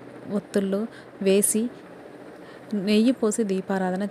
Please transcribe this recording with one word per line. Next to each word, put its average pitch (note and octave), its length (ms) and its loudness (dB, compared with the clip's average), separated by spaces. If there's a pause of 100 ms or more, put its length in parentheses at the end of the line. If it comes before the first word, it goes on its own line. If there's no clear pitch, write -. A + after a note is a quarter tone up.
(300)
ఒత్తుల్లో G3 560 0 (360)
వేసి, G#3 460 4 (1040)
నెయ్యి G#3+ 380 4
పోసి A3+ 320 0
దీపారాధన F#3+ 680 0